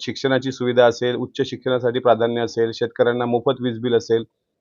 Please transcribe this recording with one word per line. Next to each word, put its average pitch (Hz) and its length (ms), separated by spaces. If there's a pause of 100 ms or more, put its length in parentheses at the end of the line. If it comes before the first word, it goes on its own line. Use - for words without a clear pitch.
शिक्षणाची 131 520
सुविधा 123 340
असेल, 120 280
उच्च 123 360
शिक्षणासाठी 123 480
प्राधान्य 117 420
असेल, 113 340
शेतकऱ्यांना 120 520
मोफत 120 340
वीज 120 180
बिल 120 160
असेल 113 300 (360)